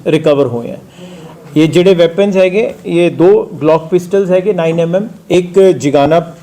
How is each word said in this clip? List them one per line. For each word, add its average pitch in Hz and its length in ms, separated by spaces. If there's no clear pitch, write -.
ਰਿਕਵਰ 147 400
ਹੋਏ 117 240
ਆ। - 60
ਇਹ 156 120
ਜਿਹੜੇ 180 260
ਵੈਪਨਸ 175 420
ਹੈਗੇ, 190 380
ਇਹ 175 240
ਦੋ 196 400
ਗਲੌਕ 156 240
ਪਿਸਟਲਸ 180 440
ਹੈਗੇ 185 220
ਨਾਈਨ 165 280
ਐਮ 165 160
ਐਮ, 214 120
ਇੱਕ 175 300
ਜਿਗਾਨਾ 147 600